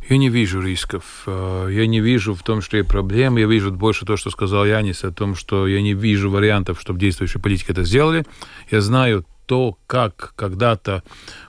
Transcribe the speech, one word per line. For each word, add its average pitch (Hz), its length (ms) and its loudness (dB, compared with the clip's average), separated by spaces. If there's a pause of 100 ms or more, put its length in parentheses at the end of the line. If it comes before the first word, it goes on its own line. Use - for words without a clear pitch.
Я 131 80 4
не 135 140 4
вижу 95 320 0
рисков. - 640 -8
Э, 92 440 -4
я 110 160 2
не 113 140 2
вижу 110 340 2
в 90 80 -12
том, 110 200 -2
что - 160 -4
есть 98 100 0
проблем. 113 480 2
Я 113 100 4
вижу 104 260 2
больше 101 340 -2
то, 104 100 -2
что - 140 -6
сказал 101 340 -2
Янис, 104 400 0
о 95 60 -4
том, 98 240 -4
что 98 320 -2
я 98 160 0
не 104 100 2
вижу 101 380 0
вариантов, 101 500 0
чтобы 87 180 -6
действующие 90 440 0
политики 98 300 0
это 87 120 0
сделали. 151 400 2 (460)
Я 107 100 4
знаю 113 460 2 (200)
то, 127 300 0 (100)
как - 500 -4
когда-то, 98 680 -2 (460)